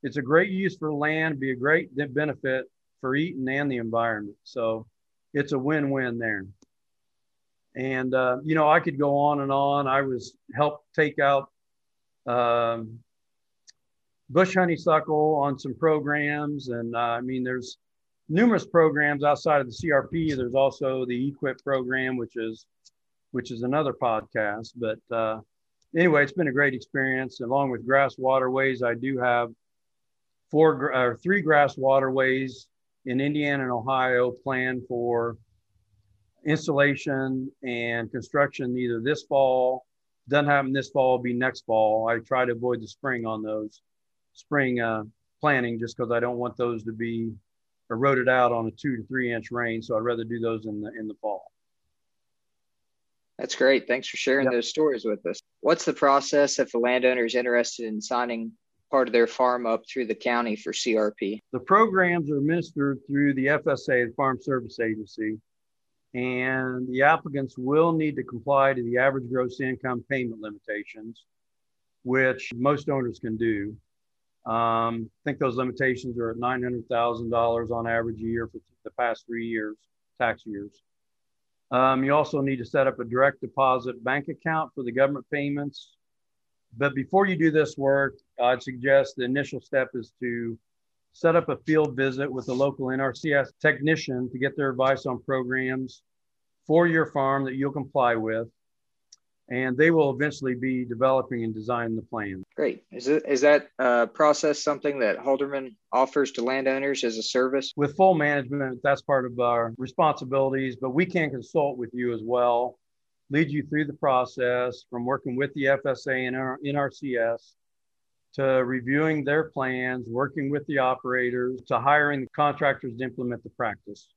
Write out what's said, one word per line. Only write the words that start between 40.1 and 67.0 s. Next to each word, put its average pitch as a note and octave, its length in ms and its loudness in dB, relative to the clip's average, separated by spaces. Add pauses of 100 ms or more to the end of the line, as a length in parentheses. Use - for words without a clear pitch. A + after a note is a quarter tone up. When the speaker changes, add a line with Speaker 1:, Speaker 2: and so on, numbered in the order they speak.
Speaker 1:
doesn't C#3+ 160 4
happen C#3 260 2
this C3+ 200 -4
fall, B2+ 260 4
be B2 160 -2
next B2+ 320 -2
fall. A2 420 2
I A#2 120 0
try B2+ 260 0
to B2 80 0
avoid A#2+ 280 -2
the G#2+ 60 -14
spring A#2+ 380 -6
on A2 160 -4
those G#2+ 400 -8 (520)
spring, C3 460 0
uh, A2+ 240 -2 (380)
planting B2 380 2
just A2+ 180 -8
'cause A#2+ 140 -2
I A#2 80 2
don't A#2+ 180 -6
want A#2+ 200 -4
those A#2+ 260 -2
to A2 100 -8
be A2+ 400 -4 (560)
eroded B2 400 2
out B2 220 4
on A#2 160 0
a G#2+ 40 -4
two C3 240 -6
to A2 80 -8
three B2 300 -2
inch A2+ 180 -6
rain. A#2 300 -2
So A#2 160 -2
I'd A2 60 -2
rather A#2 200 -2
do A2+ 160 -6
those A2+ 260 -2
in G#2+ 160 -8
the, G#2+ 160 -10
in A2 100 -8
the G#2 80 -10
fall. G2+ 360 -8 (1900)
Speaker 2:
That's C3 180 -6
great. C3+ 320 4
Thanks B2+ 200 -2
for - 100 -10
sharing C3+ 280 2
Speaker 1:
Yep. B2+ 80 2
Speaker 2:
those A#2 160 -2
stories D3 340 0
with G#2+ 220 -4
us. E2+ 140 -6 (220)
What's E3 240 2
the D3 80 0
process C#3 680 4
if B2+ 140 0
a A#2+ 40 0
landowner B2 480 2
is A#2 100 -2
interested A#2+ 500 0
in G#2+ 160 -6
signing A#2 520 -4 (380)
part C3 180 4
of A2 40 -6
their A#2 140 6
farm B2 380 2
up A2+ 220 0
through B2+ 180 -4
the G#2+ 100 -2
county A#2+ 400 -2
for E2+ 180 -8
C A2+ 220 -2
R G#2+ 160 2
P? G#2+ 300 -6 (100)
Speaker 1:
The B2+ 80 -4
programs F#3 680 2
are D3+ 80 0
administered C#3+ 680 0
through C#3+ 260 2
the C3+ 160 0
F C#3+ 180 0
S C#3 220 -2
A, B2 160 2
the A#2 80 -8
Farm C3+ 260 0
Service B2 400 -4
Agency, A2 600 -4 (720)
and B2+ 720 -2
the B2+ 140 0